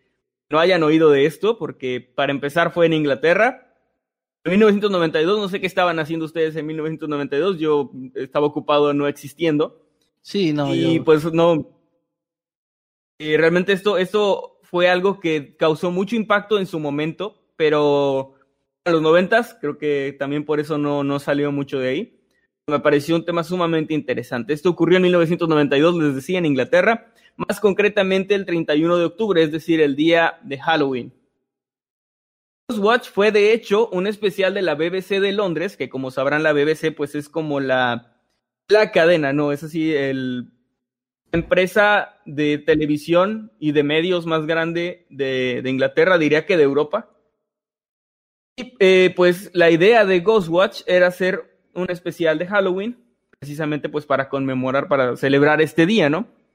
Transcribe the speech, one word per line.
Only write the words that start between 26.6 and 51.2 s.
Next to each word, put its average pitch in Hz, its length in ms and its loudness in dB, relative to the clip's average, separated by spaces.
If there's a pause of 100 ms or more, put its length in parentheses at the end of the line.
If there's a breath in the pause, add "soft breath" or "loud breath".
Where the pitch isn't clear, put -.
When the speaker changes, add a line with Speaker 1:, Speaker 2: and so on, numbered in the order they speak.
Speaker 1:
más 190 240 -8
concretamente 196 720 0
el 196 120 -4
treinta 165 300 -2
y 156 80 2
uno 175 120 2
de 175 100 2
octubre, 175 360 0
es 151 100 0
decir, 160 280 0
el 143 140 2
día 165 480 2
de 135 160 -12
Halloween. 139 540 -2 (1600)
Ghostwatch 220 380 0
fue, 208 240 0
de 208 220 4
hecho, 226 340 0
un 185 180 -4
especial 190 460 -2
de 202 80 -4
la 165 140 -2
B 160 160 -2
B 185 100 -4
C 196 200 -4
de 196 120 0
Londres, 190 460 -4
que 131 100 -6
como 131 220 -8
sabrán, 139 320 0
la 156 100 2
B 143 140 2
B 156 80 0
C, 156 180 -4
pues, 147 220 -8
es 147 160 -10
como 151 300 -4
la, 127 580 -2 (500)
la 214 240 2
cadena, 165 400 2
¿no? 147 200 0
Es 143 120 -8
así, 160 300 -4
el, 131 560 -4 (800)
la 165 60 0
empresa 185 880 0
de 147 320 -2
televisión 165 1000 0
y 151 140 -2
de 147 120 2
medios 165 420 0
más 160 180 -2
grande 170 640 -4
de, 131 540 -4
de 127 80 -4
Inglaterra, 135 480 2
diría 151 260 2
que 185 140 0
de 147 60 6
Europa. 147 460 -2 (1500)
Y, - 220 -16
eh, 185 360 4
pues, 180 380 2
la 170 160 4
idea 202 340 4
de 190 160 2
Ghostwatch 190 640 0
era 180 200 4
hacer 185 520 -4 (140)